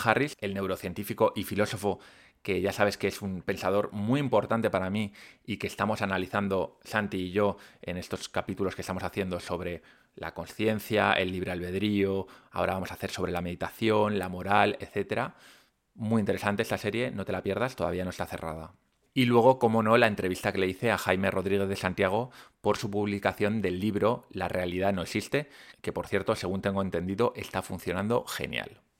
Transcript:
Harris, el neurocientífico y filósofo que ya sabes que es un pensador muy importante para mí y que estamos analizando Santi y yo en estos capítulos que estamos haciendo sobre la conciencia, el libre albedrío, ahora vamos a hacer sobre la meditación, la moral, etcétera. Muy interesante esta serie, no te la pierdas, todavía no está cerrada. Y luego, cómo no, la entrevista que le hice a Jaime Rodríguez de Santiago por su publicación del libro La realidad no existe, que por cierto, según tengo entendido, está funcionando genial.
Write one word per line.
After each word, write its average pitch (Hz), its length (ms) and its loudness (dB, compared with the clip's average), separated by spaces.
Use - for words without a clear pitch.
Harris, 123 360 2
el 101 120 -4
neurocientífico 98 800 0
y 101 100 -4
filósofo 101 560 0
que 92 180 0
ya 95 120 0
sabes 101 240 2
que 101 120 -2
es - 120 -4
un 95 220 -6
pensador 98 500 0
muy 107 280 0
importante 113 500 2
para 95 200 0
mí 104 220 -2
y 101 120 -4
que 101 100 -6
estamos 107 360 -2
analizando 95 800 -2
Santi 104 320 -2
y 92 160 -4
yo 101 240 2
en 87 140 -6
estos - 320 -8
capítulos 92 480 -4
que 92 60 -10
estamos 90 200 -6
haciendo 92 380 -4
sobre 87 420 -6
la 82 200 -10
conciencia, 104 800 0
el 92 180 0
libre 92 180 -4
albedrío, 98 800 0
ahora 90 220 0
vamos 95 180 -6
a - 20 -10
hacer 95 160 -6
sobre 87 220 -4
la 87 80 -2
meditación, 104 800 0
la 92 80 -4
moral, 92 520 2
etcétera. 107 540 -4
Muy 113 260 2
interesante 101 420 0
esta 107 160 -2
serie, 113 320 -2
no 98 140 -6
te - 80 -4
la 92 100 -4
pierdas, 101 320 -2
todavía 87 300 -2
no 90 60 -4
está 87 160 -6
cerrada. 80 460 -8
Y 131 100 4
luego, 120 340 8
cómo 113 240 4
no, 110 140 6
la 120 100 8
entrevista 95 460 0
que 98 60 -2
le 95 100 2
hice 107 240 0
a 95 60 2
Jaime 95 340 2
Rodríguez 95 360 0
de 98 60 -2
Santiago 95 560 0
por 104 160 2
su - 120 -6
publicación 101 720 0
del 90 180 0
libro 104 500 0
La 92 160 -4
realidad 90 460 0
no 92 100 -2
existe, 107 460 -2
que - 120 -6
por 87 140 -6
cierto, 101 300 0
según 95 260 -4
tengo 98 200 0
entendido, 95 520 0
está 95 280 -6
funcionando 95 640 -2
genial. - 540 -6